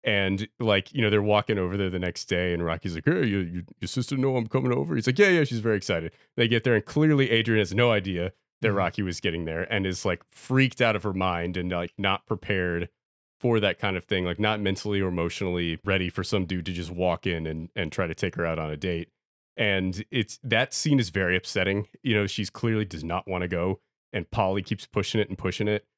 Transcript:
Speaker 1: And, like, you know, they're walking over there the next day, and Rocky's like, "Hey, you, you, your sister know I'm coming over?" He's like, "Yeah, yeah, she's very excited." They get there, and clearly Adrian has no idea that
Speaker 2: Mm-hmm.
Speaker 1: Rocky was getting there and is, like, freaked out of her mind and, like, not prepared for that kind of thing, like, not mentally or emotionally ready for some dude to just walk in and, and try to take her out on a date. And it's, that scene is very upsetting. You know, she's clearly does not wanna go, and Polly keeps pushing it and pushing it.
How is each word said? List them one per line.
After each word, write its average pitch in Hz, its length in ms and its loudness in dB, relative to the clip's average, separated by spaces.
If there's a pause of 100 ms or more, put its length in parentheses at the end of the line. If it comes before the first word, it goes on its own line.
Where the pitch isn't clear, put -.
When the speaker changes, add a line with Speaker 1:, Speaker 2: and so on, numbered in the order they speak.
Speaker 1:
And, 98 420 0 (120)
like, 104 340 2
you 131 80 0
know, 107 80 4
they're 104 100 4
walking 104 380 2
over 92 180 -2
there 98 140 0
the 92 80 -4
next 90 280 -6
day, 90 280 0
and 85 100 -2
Rocky's 82 300 -4
like, 78 120 -8
"Hey, 151 200 2
you, 101 140 0
you, 87 240 -6 (160)
your - 80 -6
sister 131 280 -4
know 131 200 0
I'm 113 100 0
coming 127 260 0
over?" 143 220 -2
He's 117 140 0
like, 131 100 0
"Yeah, 202 120 8
yeah, 170 140 6
she's 123 140 -2
very 107 180 2
excited." 85 360 -2 (240)
They 117 120 4
get 117 160 4
there, 123 120 4
and 104 80 2
clearly 147 460 4
Adrian 113 280 4
has 95 160 0
no 120 160 4
idea 92 420 -2 (300)
that 113 60 2
Speaker 2:
Mm-hmm. 101 100 2
Speaker 1:
Rocky 92 240 0
was 90 180 -4
getting 85 260 -2
there 82 240 -4
and 98 140 0
is, 92 220 -4
like, 90 240 0
freaked 131 500 0
out 113 160 6
of 92 60 -4
her 104 100 -2
mind 90 460 0
and, 90 140 -2
like, 87 260 -4
not 98 260 0
prepared 90 640 -2 (520)
for 117 200 2
that 98 180 0
kind 95 200 0
of - 60 -8
thing, 92 200 0
like, 87 140 -2
not 107 220 2
mentally 98 400 0
or 95 80 0
emotionally 87 760 -2
ready 95 240 0
for 92 160 -4
some 95 220 0
dude 90 200 -4
to 92 60 -6
just 87 180 -6
walk 87 360 0
in 82 200 -2
and, 80 300 -6
and 85 160 -4
try 92 140 -2
to 82 80 -6
take 90 220 -4
her 85 100 -2
out 80 120 -2
on 78 120 -4
a 76 60 -6
date. 85 340 -4 (480)
And 98 520 0
it's, - 320 -4
that 120 300 0
scene 143 280 2
is 92 100 -2
very 92 260 0
upsetting. 98 520 -2 (140)
You 113 120 0
know, 104 120 2
she's 98 220 -4
clearly 110 380 -2
does 82 180 -10
not 85 240 -4
wanna 90 200 -2
go, 90 320 -2 (320)
and 90 180 -6
Polly 98 320 0
keeps - 240 -6
pushing - 340 -2
it 101 80 0
and 95 80 -8
pushing 98 320 -4
it. 104 160 -2 (140)